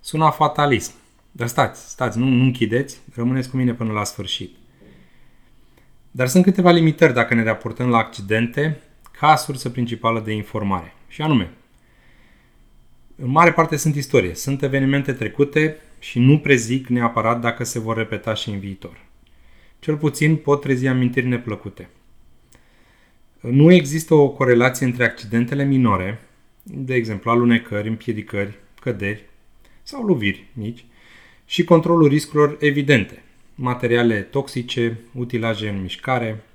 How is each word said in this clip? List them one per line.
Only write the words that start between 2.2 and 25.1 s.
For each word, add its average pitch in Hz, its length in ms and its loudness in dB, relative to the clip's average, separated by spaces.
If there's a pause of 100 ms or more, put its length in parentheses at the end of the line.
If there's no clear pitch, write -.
nu 127 180 4
închideți, 123 580 -2 (140)
rămâneți 127 360 -4
cu 131 60 -6
mine 123 180 0
până 113 180 -6
la 104 120 -4
sfârșit. - 520 -10 (1500)
Dar 127 160 -2
sunt 180 180 4
câteva 185 260 6
limitări 160 440 4
dacă 117 200 0
ne 117 80 2
raportăm 113 460 -4
la 120 100 4
accidente 117 840 -4 (380)
ca 151 180 4
sursă 135 340 -6
principală 117 500 -4
de 107 120 -6
informare. 101 600 -6 (140)
Și - 140 -10
anume, 123 280 0 (1700)
în 127 140 -6
mare 165 220 6
parte 160 240 0
sunt 151 180 0
istorie, 117 400 0
sunt 135 280 -6
evenimente 139 500 0
trecute 143 640 -2 (220)
și - 200 -8
nu 135 200 6
prezic 131 480 0
neapărat 117 540 0
dacă 117 240 -4
se 120 140 -8
vor 113 180 -4
repeta 110 380 -4
și - 140 -8
în 101 100 -8
viitor. 98 420 -14 (760)
Cel 151 180 -4
puțin 151 400 0
pot 143 240 0
trezi 135 260 -2
amintiri 127 400 0
neplăcute. 113 640 -6 (1600)
Nu 143 220 8
există 156 420 2
o 147 140 6
corelație 127 580 2
între 123 180 0
accidentele 117 600 -2